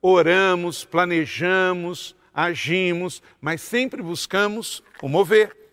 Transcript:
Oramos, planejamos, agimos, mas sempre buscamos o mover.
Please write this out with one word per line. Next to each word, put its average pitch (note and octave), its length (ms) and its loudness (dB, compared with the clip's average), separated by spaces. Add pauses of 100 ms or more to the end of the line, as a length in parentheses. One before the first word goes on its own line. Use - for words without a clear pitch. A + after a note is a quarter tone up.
Oramos, F3 840 4
planejamos, F3 1300 -2 (180)
agimos, F3 880 -2 (200)
mas D#3 200 -4
sempre B3+ 400 -4
buscamos G3+ 800 -4 (200)
o C3 80 -6
mover. G3+ 460 4 (180)